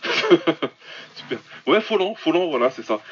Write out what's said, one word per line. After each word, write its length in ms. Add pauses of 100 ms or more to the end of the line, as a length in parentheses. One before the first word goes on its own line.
(300)
<laughs> 840
Super. 240 (280)
Ouais, 140
Folland, 360
Folland, 320
voilà, 220
c'est 120
ça. 180 (120)